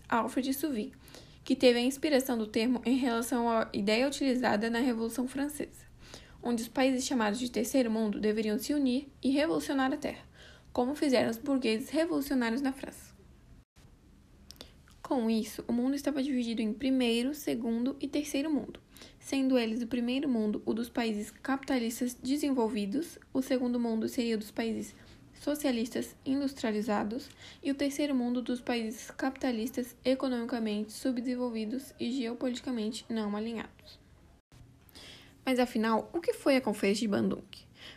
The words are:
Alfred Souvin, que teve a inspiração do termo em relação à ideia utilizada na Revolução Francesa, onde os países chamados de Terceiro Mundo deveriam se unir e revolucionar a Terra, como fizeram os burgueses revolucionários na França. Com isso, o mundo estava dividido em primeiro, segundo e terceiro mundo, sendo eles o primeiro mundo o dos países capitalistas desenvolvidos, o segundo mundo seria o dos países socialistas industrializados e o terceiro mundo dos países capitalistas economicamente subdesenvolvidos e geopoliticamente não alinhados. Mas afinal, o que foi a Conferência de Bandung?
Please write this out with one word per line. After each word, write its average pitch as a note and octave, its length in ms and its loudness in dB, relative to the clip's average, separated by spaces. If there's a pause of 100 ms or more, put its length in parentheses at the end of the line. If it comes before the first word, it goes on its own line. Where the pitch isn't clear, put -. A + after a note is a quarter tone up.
Alfred B3 460 0
Souvin, C4+ 400 -4 (500)
que C4+ 100 2
teve B3 260 8
a A#3+ 40 2
inspiração C4 540 2
do G#3+ 100 -2
termo A#3 380 2
em B3 100 4
relação A#3 540 2
à A3+ 240 2
ideia A3 340 2
utilizada A#3+ 640 2
na A#3 100 0
Revolução A#3 480 0
Francesa, - 640 -6 (500)
onde A#3+ 220 -2
os - 60 -10
países C4 360 2
chamados A3 320 2
de B3 140 -4
Terceiro A#3+ 400 2
Mundo A3 300 0
deveriam G#3+ 360 2
se - 160 -2
unir C#4 360 2 (120)
e B3+ 80 2
revolucionar C#4+ 600 2
a D4+ 60 -2
Terra, - 340 -8 (420)
como B3+ 220 2
fizeram B3 340 4
os A3+ 80 -2
burgueses A#3+ 520 0
revolucionários C#4 720 2
na C4+ 100 0
França. - 420 -10 (1900)
Com A#3 260 0
isso, A3 380 0
o A#3+ 60 0
mundo B3+ 220 0
estava C#4 280 -2
dividido A#3+ 380 0
em G#3+ 100 0
primeiro, B3+ 640 2
segundo A#3+ 640 -2
e C#4+ 80 -4
terceiro D4 420 -2
mundo, - 300 -2 (400)
sendo C4 400 2
eles A3+ 240 0
o A#3+ 40 -6
primeiro B3+ 420 0
mundo G#3+ 360 0
o A#3 80 0
dos A#3 160 -4
países G#3+ 400 -2
capitalistas B3 840 -2
desenvolvidos, B3+ 1040 0 (140)
o C4+ 80 0
segundo B3 380 0
mundo A3+ 280 0
seria A#3 280 0
o G#3 40 0
dos G#3 100 -8
países A3 460 -4 (380)
socialistas C4 840 -2 (100)
industrializados A#3 1040 -2 (320)
e - 80 -4
o C4+ 60 2
terceiro C#4+ 400 0
mundo B3 260 0
dos A#3+ 200 -4
países A#3 500 -4
capitalistas B3+ 840 -2 (120)
economicamente A#3 880 0
subdesenvolvidos B3 1080 -2
e A#3+ 120 -2
geopoliticamente A#3+ 1000 -4
não G#3+ 260 -2
alinhados. - 640 -8 (1400)
Mas C4 160 2
afinal, A3 540 2
o E4+ 80 -2
que A4+ 120 0
foi C#4+ 220 4
a C4 60 4
Conferência G3+ 400 2
de A#3 60 0
Bandung? G3+ 360 0 (540)